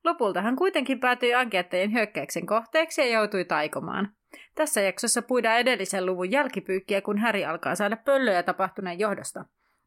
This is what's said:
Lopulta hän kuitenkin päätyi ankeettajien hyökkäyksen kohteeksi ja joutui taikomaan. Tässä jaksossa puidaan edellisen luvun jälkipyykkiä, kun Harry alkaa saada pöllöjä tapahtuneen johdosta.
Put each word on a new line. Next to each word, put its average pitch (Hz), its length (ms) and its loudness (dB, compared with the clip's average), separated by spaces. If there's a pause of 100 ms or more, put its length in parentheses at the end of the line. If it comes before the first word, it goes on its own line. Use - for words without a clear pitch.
Lopulta 214 380 0
hän 247 140 0
kuitenkin 277 440 0
päätyi 247 340 2
ankeettajien 202 580 0
hyökkäyksen 208 540 -2
kohteeksi 311 540 0
ja 262 60 4
joutui 208 380 2
taikomaan. 160 680 -2 (420)
Tässä 302 260 0
jaksossa 202 420 0
puidaan 233 360 2
edellisen 202 480 0
luvun 185 240 -2
jälkipyykkiä, 196 680 -2
kun 208 180 -2
Harry 208 260 0
alkaa 160 300 -4
saada 208 220 0
pöllöjä 247 460 2
tapahtuneen 185 560 -4
johdosta. 180 460 -4 (420)